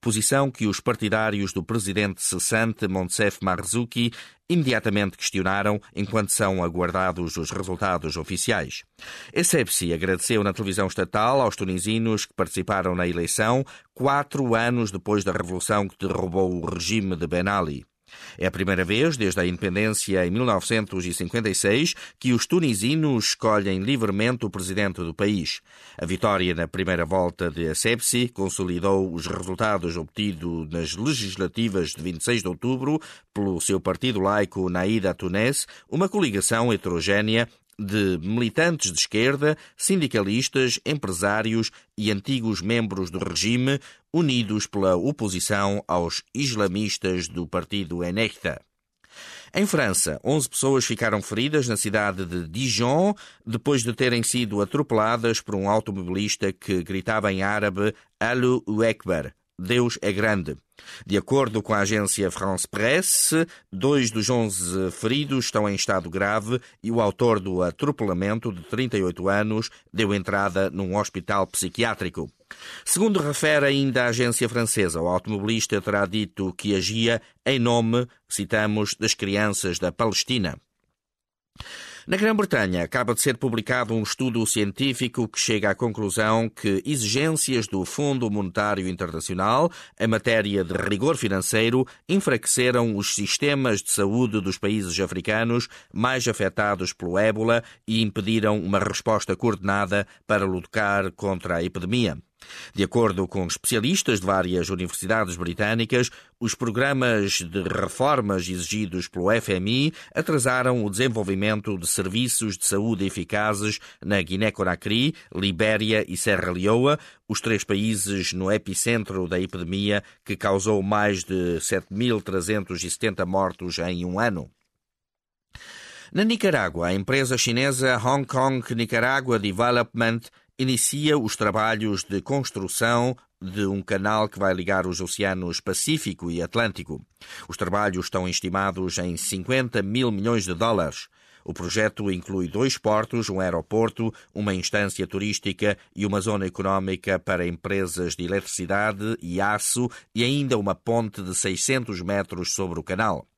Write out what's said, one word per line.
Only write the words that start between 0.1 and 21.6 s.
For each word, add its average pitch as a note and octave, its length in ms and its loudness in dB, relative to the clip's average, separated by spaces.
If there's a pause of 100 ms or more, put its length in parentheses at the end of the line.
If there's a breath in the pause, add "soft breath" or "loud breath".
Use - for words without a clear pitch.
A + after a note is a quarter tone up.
que A2+ 160 -2
os G2+ 140 0
partidários G#2+ 720 0
do F#2 100 -4
presidente G2+ 600 -2
cessante, A2 640 0
Moncef F#2 520 0
Marzouki, A#2 720 0 (380 loud breath)
imediatamente A2 680 2
questionaram G2 640 0 (140 loud breath)
enquanto G2+ 360 0
são F#2+ 340 2
aguardados F2 720 0
os D#2+ 160 -4
resultados F2+ 640 -2
oficiais. E2+ 680 -4 (500 loud breath)
Essebsi A#2+ 600 2
agradeceu F#2 500 2
na G2+ 100 2
televisão G2 360 -2
estatal G#2+ 520 2
aos A2 140 2
tunisinos G#2 720 -2
que - 80 -20
participaram F#2 640 -2
na F2+ 100 0
eleição, G#2+ 580 0 (300 loud breath)
quatro C#3 640 0
anos A#2 340 2
depois G2 320 0
da F#2+ 80 0
revolução F2+ 560 0
que - 180 -10
derrubou F#2 480 0
o E2+ 140 -4
regime F2+ 480 -2
de E2 140 -4
Ben F2 180 0
Ali. E2+ 380 0 (520 loud breath)
É - 80 -4
a F#2 60 2
primeira F#2 340 0
vez, C3 320 2
desde G2+ 220 0
a F2+ 80 2
independência F#2+ 800 0
em F2 60 0
mil A#2+ 120 0
novecentos G2 640 0
e F2 80 -4
cinquenta G#2+ 340 -2
e F#2+ 60 0
seis, B2+ 400 2 (240 loud breath)